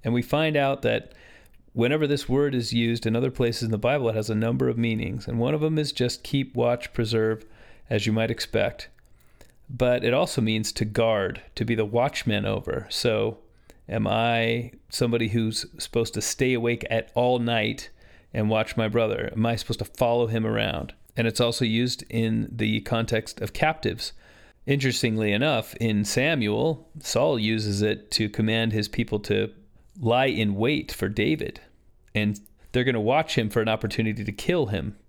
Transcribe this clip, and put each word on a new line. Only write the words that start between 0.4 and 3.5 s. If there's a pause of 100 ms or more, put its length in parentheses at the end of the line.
out
that (600)
whenever
this
word
is
used
in
other
places